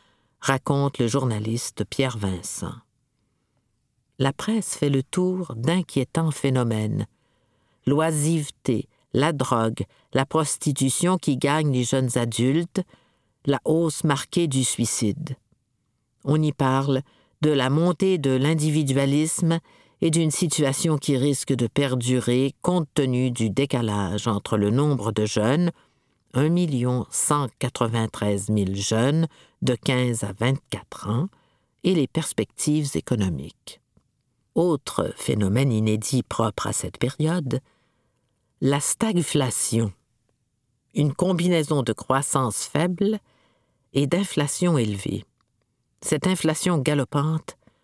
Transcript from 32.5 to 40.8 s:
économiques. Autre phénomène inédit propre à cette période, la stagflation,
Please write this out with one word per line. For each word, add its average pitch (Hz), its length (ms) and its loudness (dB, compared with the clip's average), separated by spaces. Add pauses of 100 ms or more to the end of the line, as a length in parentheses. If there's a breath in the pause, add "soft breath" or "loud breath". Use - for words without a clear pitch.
économiques. 85 840 -4 (720)
Autre 165 640 0
phénomène 107 560 0
inédit 110 500 0
propre - 440 -2
à 104 60 -2
cette - 260 -6
période, 139 640 -2 (1000)
la 143 200 2
stagflation, 139 1120 0 (1040)